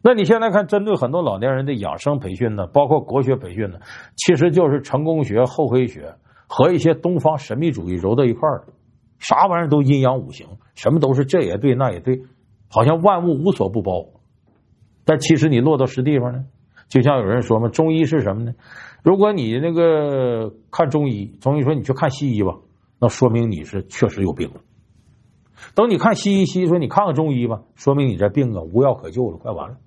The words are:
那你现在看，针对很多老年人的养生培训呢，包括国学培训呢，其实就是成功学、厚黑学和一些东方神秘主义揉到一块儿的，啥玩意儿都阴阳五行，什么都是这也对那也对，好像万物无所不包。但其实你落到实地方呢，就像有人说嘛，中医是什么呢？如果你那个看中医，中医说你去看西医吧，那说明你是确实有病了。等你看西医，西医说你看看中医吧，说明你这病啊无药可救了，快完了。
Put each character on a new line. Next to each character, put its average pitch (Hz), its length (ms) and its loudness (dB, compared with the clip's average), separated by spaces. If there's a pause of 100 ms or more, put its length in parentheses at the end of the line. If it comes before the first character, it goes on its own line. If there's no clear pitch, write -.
那 240 120 6
你 208 100 0
现 226 160 4
在 226 80 0
看， 190 160 2
针 208 180 0
对 208 120 0
很 127 160 -2
多 175 100 -2
老 107 160 -2
年 127 180 -2
人 135 80 -4
的 139 120 -4
养 85 240 -6
生 - 180 -2
培 95 160 -6
训 107 220 -2
呢， 95 100 -4
包 143 220 2
括 147 140 2
国 135 200 -2
学 131 140 2
培 113 180 -12
训 101 160 -6
呢， 87 80 -14 (380)
其 175 200 2
实 160 140 2
就 160 180 2
是 139 140 0
成 143 220 -4
功 160 200 -2
学、 107 220 2
厚 135 220 -2
黑 127 180 2
学 - 300 -14 (320)
和 156 240 2
一 165 80 0
些 160 160 2
东 175 240 -2
方 156 180 0
神 117 220 -8
秘 165 120 0
主 87 160 -8
义 92 60 -4
揉 95 220 0
到 139 100 2
一 117 80 2
块 156 160 -2
儿 131 160 -6
的， - 80 -20 (460)
啥 - 260 2
玩 170 160 0
意 170 40 -2
儿 143 40 -4
都 147 140 2
阴 135 180 2
阳 131 160 2
五 - 140 -10
行， - 160 -20 (260)
什 - 180 -2
么 160 80 2
都 135 140 2
是 139 100 2
这 165 180 0
也 95 160 -4
对 123 180 0
那 127 160 0
也 87 80 -10
对， 127 240 -4 (440)
好 - 160 0
像 160 200 4
万 180 240 4
物 147 160 0
无 190 80 2
所 98 180 -2
不 104 140 -4
包。 90 240 -4 (1000)
但 156 140 4
其 160 160 4
实 156 140 2
你 123 100 4
落 147 180 2
到 131 80 2
实 127 160 -6
地 143 160 0
方 123 160 -2
呢， 135 120 -10 (420)
就 127 160 4
像 139 160 2
有 107 40 -2
人 113 200 0
说 110 160 0
嘛， 117 100 0
中 160 240 0
医 160 120 2
是 143 160 0
什 101 140 -2
么 117 80 -6
呢？ 120 120 -8 (480)
如 185 140 4
果 208 140 4
你 123 280 -2
那 165 120 -2
个 143 800 0 (200)
看 165 180 0
中 147 220 0
医， 101 160 -6 (120)
中 143 200 -2
医 - 20 -2
说 147 140 0
你 107 80 -6
去 131 100 -4
看 147 160 -2
西 131 260 -4
医 104 60 -2
吧， 90 140 -2 (440)
那 120 80 2
说 123 220 2
明 117 220 0
你 76 140 -8
是 98 180 -8
确 - 260 -2
实 98 140 -4
有 85 100 -2
病 80 160 -6
了。 - 120 -20 (1120)
等 233 160 4
你 180 80 2
看 214 160 0
西 196 260 0
医， 185 60 4
西 185 160 -2
医 - 20 0
说 175 140 2
你 135 80 -2
看 202 180 0
看 170 80 -2
中 151 200 0
医 120 120 -2
吧， 113 160 -6 (140)
说 - 180 2
明 139 140 2
你 95 100 -2
这 101 120 2
病 127 260 0
啊 85 60 -8
无 90 200 0
药 135 140 2
可 - 160 -14
救 120 180 -4
了， 82 80 -10
快 120 140 -12
完 76 180 -10
了。 - 180 -18